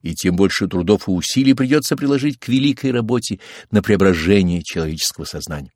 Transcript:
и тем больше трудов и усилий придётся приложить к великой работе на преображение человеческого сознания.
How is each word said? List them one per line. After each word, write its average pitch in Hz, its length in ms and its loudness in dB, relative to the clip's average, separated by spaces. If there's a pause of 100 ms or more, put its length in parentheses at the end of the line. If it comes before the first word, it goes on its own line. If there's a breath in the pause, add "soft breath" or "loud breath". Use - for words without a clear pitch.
и 85 140 -8
тем 90 220 -2
больше 98 320 0
трудов 95 400 0
и - 20 0
усилий 131 420 2
придётся 139 440 0
приложить 139 420 -2
к - 80 -12
великой 135 440 0
работе 117 500 -2 (280 loud breath)
на 104 140 2
преображение 90 800 4
человеческого 80 640 -6
сознания. 73 500 -12